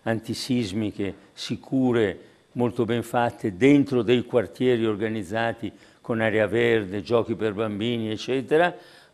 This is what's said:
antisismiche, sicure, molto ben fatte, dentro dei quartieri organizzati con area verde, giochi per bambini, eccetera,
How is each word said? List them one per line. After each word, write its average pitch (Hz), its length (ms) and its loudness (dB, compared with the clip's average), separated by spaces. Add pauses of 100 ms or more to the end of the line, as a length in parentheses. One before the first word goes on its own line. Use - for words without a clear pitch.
antisismiche, 110 1120 -4 (180)
sicure, 117 840 0 (340)
molto 120 320 0
ben 117 180 0
fatte, 117 540 -2
dentro 131 460 4
dei 117 220 2
quartieri 120 640 0
organizzati 110 840 -4 (300)
con 113 200 -4
area 110 260 2
verde, 107 560 0
giochi 110 320 0
per 104 180 -2
bambini, 110 580 -4
eccetera, 135 640 0 (400)